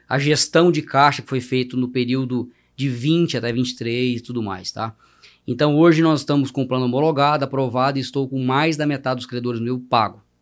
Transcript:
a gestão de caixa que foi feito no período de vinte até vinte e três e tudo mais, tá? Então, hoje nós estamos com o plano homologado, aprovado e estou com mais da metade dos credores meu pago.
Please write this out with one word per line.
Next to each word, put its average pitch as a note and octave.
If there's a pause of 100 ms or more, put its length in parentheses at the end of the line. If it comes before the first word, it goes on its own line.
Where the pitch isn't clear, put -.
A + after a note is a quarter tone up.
a C3+
gestão D3+
de D3+
caixa C#3
que -
foi C3
feito B2+
no B2+
período B2+ (240)
de C3+
vinte D3+
até A#2+
vinte B2
e -
três B2
e A#2+
tudo A#2+
mais, F#2
tá? A2 (520)
Então, D3
hoje D#3+
nós D#3
estamos C#3
com C#3+
o B2+
plano B2+
homologado, C#3+
aprovado C3
e C3+
estou C3+
com C3
mais C#3+
da D3+
metade C3+
dos B2
credores A#2+
meu A#2+
pago. A2+ (200)